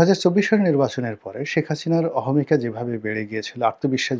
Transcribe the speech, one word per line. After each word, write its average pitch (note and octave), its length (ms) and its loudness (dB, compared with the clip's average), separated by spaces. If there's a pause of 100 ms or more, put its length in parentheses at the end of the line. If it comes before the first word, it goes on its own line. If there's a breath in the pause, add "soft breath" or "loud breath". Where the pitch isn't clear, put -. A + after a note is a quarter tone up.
হাজার F3 220 6
চব্বিশ F#3 240 4
সালের G#3 220 2
নির্বাচনের B2 540 0
পরে G2+ 160 -10 (120)
শেখ D3+ 200 0
হাসিনার E3 340 0 (140)
অহমিকা C#3 440 2
যেভাবে A#2+ 300 -4 (120)
বেড়ে G#2+ 240 -2
গিয়েছিল, A2 300 -8 (120)
আত্মবিশ্বাস C3 480 -2